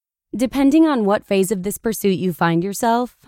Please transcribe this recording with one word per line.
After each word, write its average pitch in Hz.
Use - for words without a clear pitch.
Depending 277
on 247
what 208
phase 190
of 185
this 196
pursuit 196
you 180
find 170
yourself, 233